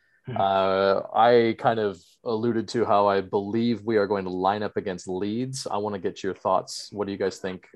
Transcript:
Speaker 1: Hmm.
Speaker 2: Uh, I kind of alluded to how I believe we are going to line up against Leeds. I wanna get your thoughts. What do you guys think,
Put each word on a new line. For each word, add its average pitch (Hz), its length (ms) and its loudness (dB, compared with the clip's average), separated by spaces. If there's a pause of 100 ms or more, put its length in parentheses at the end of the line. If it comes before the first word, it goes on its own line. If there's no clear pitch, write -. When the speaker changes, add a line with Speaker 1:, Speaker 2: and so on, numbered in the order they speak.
(280)
Speaker 1:
Hmm. 120 120 -6
Speaker 2:
Uh, 98 600 4 (100)
I 117 460 6
kind 117 220 0
of 101 180 -2 (260)
alluded 113 440 -2
to 113 180 0
how 101 220 4
I 98 140 2
believe 104 600 -2
we 110 140 0
are 101 80 4
going 98 200 -2
to 92 40 -6
line 92 320 0
up 104 160 -6
against 95 300 -6
Leeds. 110 580 -6
I - 120 -6
wanna 104 200 -4
get 92 260 -6
your 92 120 -4
thoughts. - 560 -2
What 101 160 -4
do 101 40 -4
you 98 60 -6
guys 95 220 -2
think, 92 360 -10